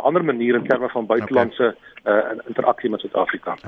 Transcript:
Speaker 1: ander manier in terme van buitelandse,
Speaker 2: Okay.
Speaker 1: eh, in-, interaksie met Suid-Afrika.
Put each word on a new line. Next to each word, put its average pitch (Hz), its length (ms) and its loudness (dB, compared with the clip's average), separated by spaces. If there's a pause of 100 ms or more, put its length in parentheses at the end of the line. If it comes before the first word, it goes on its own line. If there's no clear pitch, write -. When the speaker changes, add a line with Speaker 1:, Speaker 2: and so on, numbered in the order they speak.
Speaker 1:
ander 175 180 4
manier 120 300 2
in 117 120 0
terme 127 220 0
van 120 180 -4
buitelandse, 117 680 2 (300)
Speaker 2:
Okay. 104 160 4
Speaker 1:
eh, 120 120 -2
in-, 110 140 -10
interaksie 120 440 0
met 104 100 -4
Suid-Afrika. - 560 -4 (120)